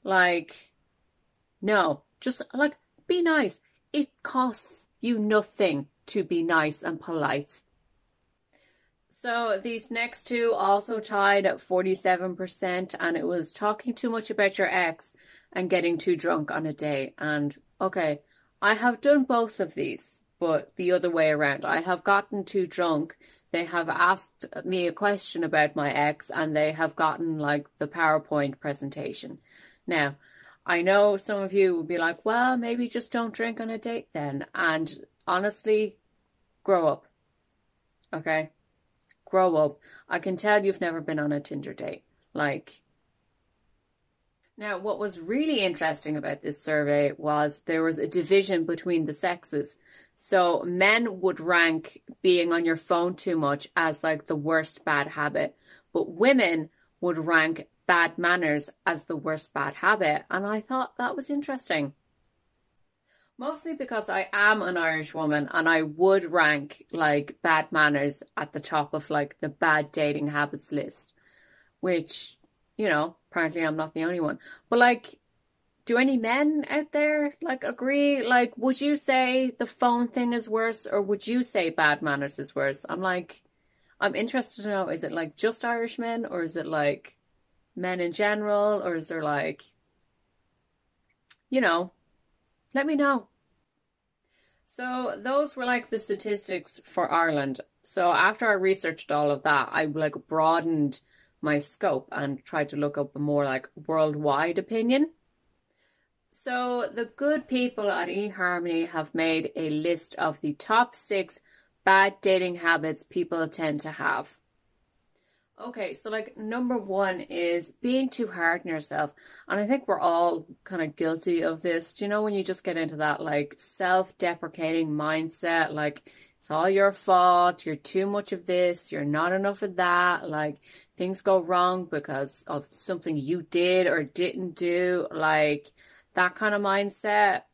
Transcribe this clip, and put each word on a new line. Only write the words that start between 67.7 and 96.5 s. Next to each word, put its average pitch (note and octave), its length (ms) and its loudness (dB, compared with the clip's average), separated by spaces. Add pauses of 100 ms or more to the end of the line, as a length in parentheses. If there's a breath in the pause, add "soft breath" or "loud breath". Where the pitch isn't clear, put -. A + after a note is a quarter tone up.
manners D3 500 2 (160)
at - 160 -6
the D3 60 -6
top D3 340 -2
of, C#3+ 160 -6
like, D3 300 -2
the D#3 100 -4
bad D3+ 420 0
dating D3 360 0
habits D3 440 -4
list, - 440 -8 (640 soft breath)
which, - 580 -4 (400)
you G#3+ 100 -2
know, D#3+ 280 0 (160)
apparently E3 340 -2
I'm D#3 120 -2
not D#3 180 -6
the D#3+ 80 -2
only F3 160 -2
one. - 180 -2 (320 loud breath)
But, A#3 80 2
like, A#3+ 380 4 (680)
do A#3 120 2
any C4 200 4
men C#4 520 2
out D4+ 220 -4
there, D4 500 0
like, C4 220 -4
agree? C#4 640 0
Like, B3 340 4
would B3+ 200 0
you D4 160 2
say C4 600 2
the A#3 80 -2
phone A#3+ 420 2
thing A#3+ 260 0
is A#3 140 -4
worse, A3 380 -2
or - 160 0
would G3+ 240 -2
you A#3+ 160 0
say F#3 300 -2
bad D3+ 320 2
manners C#3+ 340 -2
is C#3 160 -10
worse? C#3 340 -2
I'm, F3+ 140 -4
like, F3+ 400 -4 (580)
I'm G3 140 0
interested A#3 500 -4
to G#3+ 60 -4
know, F#3+ 200 -2
is E3 140 -4
it, - 80 -6
like, D#3+ 240 -6
just A3+ 300 -2
Irish A#3 320 -2
men, A#3 300 -4
or F3 160 -4
is D#3+ 140 -6
it, D#3 100 -6
like, D3 500 -2 (580)
men F3+ 240 -4
in F3 120 -2
general, G#3 720 0
or F3 120 -2
is D#3+ 120 -6
there, E3 160 -6
like, D3 400 -2 (1900)
you C4 120 2
know, F3+ 300 2 (840)
let C#4 100 2
me D#4 100 0
know. C#4 340 0 (1400)
So B3+ 520 -6
those C#4 380 0
were, C4 100 -6
like, B3 240 0
the A3 100 -4
statistics G3+ 840 -4